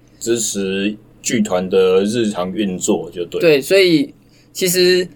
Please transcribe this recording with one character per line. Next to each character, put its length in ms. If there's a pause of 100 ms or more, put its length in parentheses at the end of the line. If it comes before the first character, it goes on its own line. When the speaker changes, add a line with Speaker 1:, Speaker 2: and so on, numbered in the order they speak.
(180)
Speaker 1:
支 220
持 560 (240)
剧 220
团 260
的 340
日 280
常 200
运 260
作 360
就 140
对 120
了。 20
Speaker 2:
对， 200
所 180
以 360 (360)
其 160
实 500